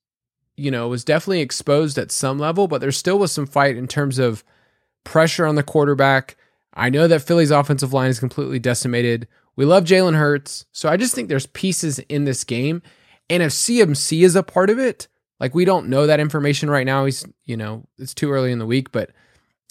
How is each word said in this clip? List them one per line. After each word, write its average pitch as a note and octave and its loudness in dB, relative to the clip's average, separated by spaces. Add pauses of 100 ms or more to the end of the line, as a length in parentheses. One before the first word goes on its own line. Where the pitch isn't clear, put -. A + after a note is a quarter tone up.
(560)
you C#3+ -6
know, A#2+ -4
was A#2+ -6
definitely E3 0
exposed C#3+ -2
at - -4
some C3+ -4
level, E3 0
but D3 -2
there C3+ -2
still F#3 0
was F#3+ 2
some C#3+ -4
fight C#3 2
in B2 -8
terms C#3 -4
of A#2+ 0 (600)
pressure D#3+ 2
on D3+ 2
the D3 2
quarterback. C#3 2 (420)
I B2 0
know D3+ 4
that D#3+ 4
Philly's E3 2
offensive C#3+ 0
line C3 2
is A#2 -2
completely C3 -6
decimated. A#2+ -2 (280)
We C3 0
love F3 6
Jalen F3+ 4
Hurts, D3 -2
so - -2
I F3 2
just A#3+ -2
think A#3 -6
there's C#3 -2
pieces E3 -4
in C#3+ -4
this C3+ -4
game. C#3 -4 (480)
And F3 0
if D#3 -2
C A#3+ 0
M D#3+ 4
C D#3+ 0
is F3+ 6
a F#3+ 2
part F#3 0
of A3+ 2
it, C4 -4 (300)
like, C3 -4
we F3+ 2
don't F3+ 2
know C#3 2
that D3+ 4
information D3 -2
right C#3 0
now. C3+ 0
He's, C3+ -4 (200)
you A#2+ -8
know, A2 -10 (120)
it's C3 -14
too D3 -4
early B2+ 0
in A#2+ -4
the A2 -6
week, B2+ -2
but A2 -4 (600)